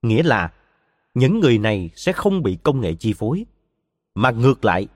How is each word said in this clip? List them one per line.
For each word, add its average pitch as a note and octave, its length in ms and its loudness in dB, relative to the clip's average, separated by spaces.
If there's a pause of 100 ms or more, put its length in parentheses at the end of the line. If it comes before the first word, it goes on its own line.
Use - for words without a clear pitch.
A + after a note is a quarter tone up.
Nghĩa A2+ 200 2
là, A2 300 0 (600)
những C#3+ 260 2
người B2 180 4
này G#2 360 -2
sẽ - 180 -4
không F#3+ 300 -2
bị F#2 200 -2
công C3+ 180 0
nghệ E2+ 140 -2
chi G#2+ 180 -4
phối, C#3+ 340 -6 (680)
mà A#2+ 160 0
ngược B2 340 0
lại F#2+ 320 0